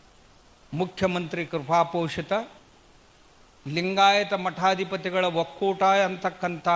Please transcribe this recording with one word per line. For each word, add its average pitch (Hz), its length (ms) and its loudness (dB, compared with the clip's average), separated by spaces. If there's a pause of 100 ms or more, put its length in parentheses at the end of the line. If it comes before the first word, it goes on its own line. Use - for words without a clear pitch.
(720)
ಮುಖ್ಯಮಂತ್ರಿ 175 720 -2
ಕೃಪಾಪೋಷಿತ 165 880 0 (1300)
ಲಿಂಗಾಯತ 196 680 2
ಮಠಾಧಿಪತಿಗಳ 185 920 0
ಒಕ್ಕೂಟ 180 580 0
ಅಂತಕ್ಕಂಥ 185 920 0